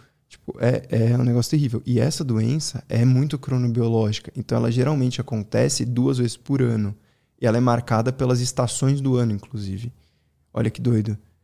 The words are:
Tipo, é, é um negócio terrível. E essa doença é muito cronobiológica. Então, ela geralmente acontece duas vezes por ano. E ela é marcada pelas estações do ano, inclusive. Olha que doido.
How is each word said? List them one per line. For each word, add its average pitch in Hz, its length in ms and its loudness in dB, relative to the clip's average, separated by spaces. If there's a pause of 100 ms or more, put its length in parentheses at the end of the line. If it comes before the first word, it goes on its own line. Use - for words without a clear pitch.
(280)
Tipo, - 320 -14
é, 117 500 0
é 120 80 2
um 127 60 2
negócio 120 260 2
terrível. 135 340 0
E 123 140 0
essa 131 240 0
doença 127 680 -2
é 117 160 2
muito 131 340 2
cronobiológica. 117 1000 0
Então, 117 220 -2
ela 117 120 0
geralmente 127 500 0
acontece 120 640 -2
duas 123 340 0
vezes 120 180 -2
por 139 260 -2
ano. 107 320 0 (460)
E 123 60 0
ela 110 100 4
é 120 40 2
marcada 123 520 2
pelas 127 280 0
estações 127 600 0
do 135 160 0
ano, 117 160 2
inclusive. 101 600 -8 (600)
Olha 113 180 -2
que - 100 -14
doido. 110 360 0 (280)